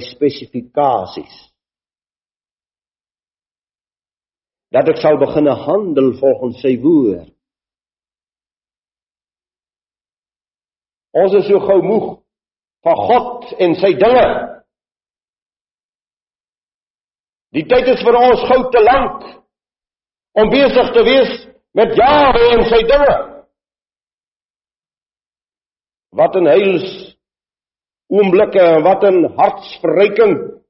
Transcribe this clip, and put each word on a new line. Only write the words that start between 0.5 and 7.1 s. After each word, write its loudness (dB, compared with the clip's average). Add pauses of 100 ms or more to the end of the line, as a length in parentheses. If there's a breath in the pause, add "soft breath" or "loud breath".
Dat 0
ek -6
sal 2
beginne 0
handel -2
volgens -2
sy -2
woord. 0 (3750)